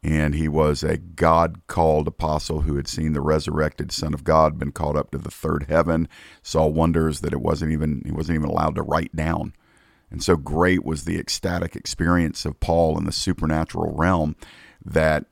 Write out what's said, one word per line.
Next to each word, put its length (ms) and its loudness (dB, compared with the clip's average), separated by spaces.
And 320 2
he 120 0
was 360 2
a 140 0
God-called 1080 2
apostle 540 -2
who 140 0
had 120 -4
seen 260 -2
the 80 -2
resurrected 720 -2
Son 220 -4
of 100 -8
God, 360 4
been 120 -4
caught 240 -4
up 160 -2
to 60 -6
the 140 -10
third 360 -4
heaven, 400 2
saw 240 2
wonders 540 2
that 120 -4
it 80 -4
wasn't 300 -2
even, 340 -2
he 60 -6
wasn't 260 -2
even 120 -2
allowed 260 -2
to 80 -4
write 320 -2
down. 380 -2
And 120 -8
so 120 4
great 500 2
was 180 -4
the 140 -4
ecstatic 580 -4
experience 680 0
of 140 -6
Paul 400 2
in 60 -2
the 60 -2
supernatural 840 -2
realm 400 2
that 460 2